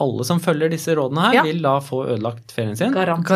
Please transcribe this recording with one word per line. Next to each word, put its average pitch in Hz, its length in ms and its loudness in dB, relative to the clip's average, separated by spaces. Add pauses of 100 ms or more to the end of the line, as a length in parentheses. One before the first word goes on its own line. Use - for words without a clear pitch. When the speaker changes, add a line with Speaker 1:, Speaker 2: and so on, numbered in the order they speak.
Speaker 1:
alle 120 240 -2
som 175 160 0
følger 160 300 0
disse 160 240 -4
rådene 143 260 0
her, 233 140 4
Speaker 2:
Ja. 254 80 4
Speaker 1:
vil 165 180 -2
da 139 160 4
få 135 240 -4
ødelagt 117 480 -4
ferien 107 240 -4
sin. 185 160 0
Speaker 3:
Garantert. 175 460 0